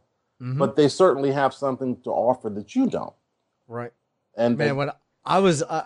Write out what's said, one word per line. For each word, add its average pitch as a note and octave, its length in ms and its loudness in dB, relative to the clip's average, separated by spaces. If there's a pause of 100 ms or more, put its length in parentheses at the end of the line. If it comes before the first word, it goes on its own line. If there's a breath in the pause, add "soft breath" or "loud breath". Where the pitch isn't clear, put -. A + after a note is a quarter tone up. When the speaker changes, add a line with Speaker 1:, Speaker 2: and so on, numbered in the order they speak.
(400)
Speaker 1:
Mm-hmm. B2+ 180 -6
Speaker 2:
but C#3 180 0
they D3 120 6
certainly C#3 440 2
have C3+ 220 0
something C3 480 -4
to A#2 80 -8
offer A2 400 -2
that G#2 260 -12
you C4 120 2
don't. - 260 -6 (520)
Speaker 1:
Right. A#2 260 -12 (440)
Speaker 2:
And A#2+ 220 2
Speaker 1:
Man, D3+ 100 0
Speaker 2:
they C#3+ 40 0
Speaker 1:
when C#3 180 -4 (340)
I F3 160 2
was, E3+ 220 2
I, D#3+ 240 -4